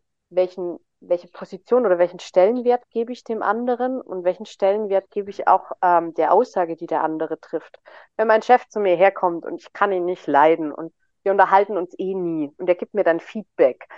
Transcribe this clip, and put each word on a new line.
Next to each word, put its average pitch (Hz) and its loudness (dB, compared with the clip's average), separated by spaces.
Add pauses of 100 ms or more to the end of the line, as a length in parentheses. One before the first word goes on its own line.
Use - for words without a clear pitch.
(300)
welchen, 180 -4 (200)
welche 180 -4
Position 233 -4
oder 180 2
welchen 175 0
Stellenwert 240 2
gebe 233 -6
ich - -18
dem 220 -6
anderen 247 -2
und 185 -10
welchen 185 -2
Stellenwert 196 -2
gebe 202 -8
ich - -6
auch, 185 2 (100)
ähm, 170 2
der 160 2
Aussage, 185 0
die 170 -14
der 156 -2
andere 160 -6
trifft. - -12 (380)
Wenn 220 0
mein 220 4
Chef 247 2
zu - -8
mir 190 2
herkommt 180 0
und 170 -10
ich - -20
kann 202 0
ihn 180 -2
nicht 180 -6
leiden 156 2
und 165 -14 (300)
wir 196 0
unterhalten 196 4
uns 175 -6
eh 190 -6
nie 165 -4
und 180 -6
er 175 4
gibt - -14
mir 196 -2
dann 165 2
Feedback, - -2 (100)